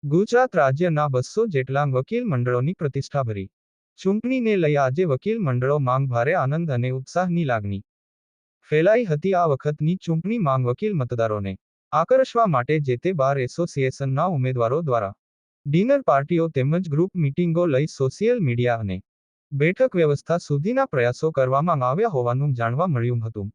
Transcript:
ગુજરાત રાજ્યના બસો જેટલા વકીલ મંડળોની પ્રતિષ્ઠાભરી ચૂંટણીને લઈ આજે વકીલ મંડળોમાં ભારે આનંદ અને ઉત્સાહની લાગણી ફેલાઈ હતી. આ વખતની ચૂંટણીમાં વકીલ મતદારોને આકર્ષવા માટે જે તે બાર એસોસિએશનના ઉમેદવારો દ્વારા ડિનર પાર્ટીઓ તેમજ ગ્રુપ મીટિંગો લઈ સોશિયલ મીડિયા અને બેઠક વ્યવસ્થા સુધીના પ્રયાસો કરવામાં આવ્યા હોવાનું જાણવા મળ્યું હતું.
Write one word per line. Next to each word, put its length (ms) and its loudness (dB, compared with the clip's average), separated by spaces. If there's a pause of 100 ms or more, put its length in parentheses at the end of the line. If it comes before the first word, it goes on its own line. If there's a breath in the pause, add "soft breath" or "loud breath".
ગુજરાત 520 2
રાજ્યના 520 2
બસો 380 0
જેટલા 380 0
વકીલ 400 -2
મંડળોની 480 0
પ્રતિષ્ઠાભરી 760 -4 (540)
ચૂંટણીને 540 0
લઈ 200 2
આજે 280 2
વકીલ 340 -2
મંડળોમાં 680 0
ભારે 280 0
આનંદ 360 -2
અને 200 -2
ઉત્સાહની 540 -2
લાગણી 380 -2 (880)
ફેલાઈ 340 4
હતી. 300 0
આ 120 4
વખતની 500 0
ચૂંટણીમાં 680 -2
વકીલ 300 -2
મતદારોને 600 -2 (360)
આકર્ષવા 540 2
માટે 320 0
જે 180 -2
તે 160 -2
બાર 260 0
એસોસિએશનના 840 -2
ઉમેદવારો 560 0
દ્વારા 380 -2 (480)
ડિનર 360 2
પાર્ટીઓ 460 2
તેમજ 400 -2
ગ્રુપ 260 0
મીટિંગો 520 0
લઈ 200 2
સોશિયલ 540 -2
મીડિયા 360 0
અને 260 -6 (500)
બેઠક 440 0
વ્યવસ્થા 420 2
સુધીના 460 0
પ્રયાસો 460 0
કરવામાં 520 2
આવ્યા 260 0
હોવાનું 460 0
જાણવા 320 0
મળ્યું 400 0
હતું. 280 -8